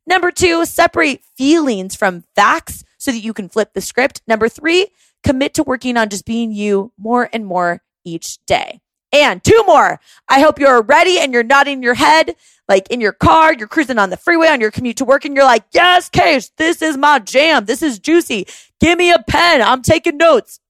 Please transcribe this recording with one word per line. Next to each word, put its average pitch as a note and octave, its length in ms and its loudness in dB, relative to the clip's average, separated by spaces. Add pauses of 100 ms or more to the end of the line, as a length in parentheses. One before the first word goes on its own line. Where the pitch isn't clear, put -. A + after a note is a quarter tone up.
Number F4+ 240 -2
two, E4+ 360 -2
separate E4 580 -2 (120)
feelings C4 600 -2
from F3+ 300 -4 (100)
facts B3+ 480 -2 (160)
so - 120 -8
that A3+ 60 -6
you A3 160 -10
can F#3+ 160 -12
flip - 240 -4
the - 80 -8
script. - 460 -6
Number A3 200 0
three, E4 440 -2 (320)
commit C#4 320 -2
to D#4 80 -2
working B3+ 340 -6
on A3 120 0
just G3+ 160 -12
being A#3 260 -6
you G#3 440 -4
more A#3 380 -4
and A3 100 -8
more F3+ 380 -4 (240)
each E3 400 -14
day. - 360 -6 (300)
And C4 320 0
two A4 220 4
more. C4 340 4 (300)
I C4+ 120 4
hope D4+ 180 2
you're C4 240 4
ready E4+ 360 2
and C#4 140 -4
you're A#3+ 80 0
nodding C4+ 400 0
your B3 140 -2
head, D#4 400 2 (340)
like, G3 220 0
in B3 100 -6
your G3+ 120 -2
car, - 380 4
you're A3+ 160 -6
cruising C4 300 -4
on G3 140 0
the F3+ 60 -8
freeway E4 320 0
on C#4+ 120 0
your G#3+ 80 0
commute A#3 280 -8
to C4+ 80 -4
work, C4+ 200 0
and C#4+ 100 -10
you're C#4 80 4
like, A#3+ 280 4
"Yes, F4 360 2
Keish, E4 500 0
this D#4+ 260 -2
is D#4 140 -4
my C#4+ 200 2
jam. B3+ 480 0
This A#3+ 160 -6
is C4+ 160 -4
juicy. D4 480 -2 (340)
Give E4 160 2
me F4 160 2
a E4 120 2
pen. D#4+ 400 2
I'm B3 180 0
taking D#4+ 360 -2
notes." D#4 420 2 (100)